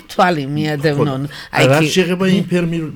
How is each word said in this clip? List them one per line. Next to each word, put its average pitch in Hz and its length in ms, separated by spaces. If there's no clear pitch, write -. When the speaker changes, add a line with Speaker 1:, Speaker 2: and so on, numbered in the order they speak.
Speaker 1:
თვალი 180 440
მიადევნონ. 147 760
Speaker 2:
ხო. 147 100
Speaker 1:
აი, 143 160
Speaker 2:
რაც 135 160
Speaker 1:
კი- 156 120
Speaker 2:
შეეხება 180 360
ინფერმირ-, 170 680